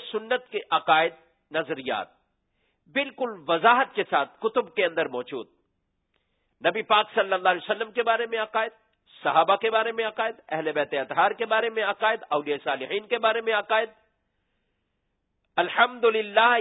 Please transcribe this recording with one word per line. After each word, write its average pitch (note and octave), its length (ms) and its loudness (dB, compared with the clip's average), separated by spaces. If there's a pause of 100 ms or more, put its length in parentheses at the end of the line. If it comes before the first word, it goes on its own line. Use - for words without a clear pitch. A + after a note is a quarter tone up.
(120)
سنت A3+ 380 -4
کے G#3 80 -6 (120)
عقائد، D#3+ 420 2 (380)
نظریات C3+ 720 -6 (720)
بالکل C4 360 -4 (200)
وضاحت F3 460 4
کے G3+ 160 -2
ساتھ - 300 0
کتب - 340 -2
کے G3 100 0
اندر E3 240 0
موجود۔ B2 380 -8 (1200)
نبی F#3 160 0
پاک G#3+ 320 2
صلی G3 180 2
اللہ F#3 160 2
علیہ F3+ 220 0
وسلم G#3+ 200 -4
کے A#3 120 -4
بارے A3+ 240 0
میں A3+ 120 -6
عقائد، A3 320 -2 (520)
صحابہ E3 340 4
کے A3 140 0
بارے A3 220 0
میں A3+ 120 -2
عقائد، A3 300 -4 (140)
اہل D#3 240 -4
بیت D3 220 -2
اطہار D3 360 0
کے A3+ 160 -6
بارے A3 240 0
میں A3 120 -4
عقائد، G#3+ 460 0
اولیاء D3 360 -2
صالحین D3 420 -4
کے A#3 120 -2
بارے A3+ 220 0
میں A3+ 120 -2
عقائد۔ A3 360 0 (1700)
الحمدللہ، A3+ 1040 2